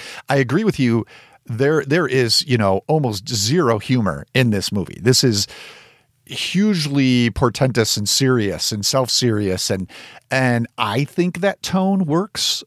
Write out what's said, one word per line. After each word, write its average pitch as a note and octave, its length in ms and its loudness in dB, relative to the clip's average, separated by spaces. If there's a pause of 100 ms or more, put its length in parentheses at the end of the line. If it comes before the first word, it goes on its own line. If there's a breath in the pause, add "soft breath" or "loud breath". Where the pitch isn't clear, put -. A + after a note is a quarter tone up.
(280 loud breath)
I C#3+ 80 2
agree C3+ 260 2
with F#3+ 160 0
you. A#2 260 2 (400 loud breath)
There, C#3 380 0
there D3+ 240 0
is, B2+ 400 0
you B2 100 2
know, G2 300 2
almost A#2+ 420 -2
zero A#2 500 0
humor G2 540 -2
in B2 180 2
this G2 200 -2
movie. G2+ 300 -4
This A#2+ 220 4
is G#2 240 2 (840 loud breath)
hugely C#3 1000 0
portentous A#2+ 640 0
and G#2 100 -4
serious A#2+ 640 0
and G#2 140 -6
self-serious. G#2+ 840 0
And, F#2 200 -4 (400 loud breath)
and B2 380 0 (100)
I A2+ 260 -2
think F3 360 -2
that F#3+ 220 -2
tone F#3+ 440 0
works - 600 -2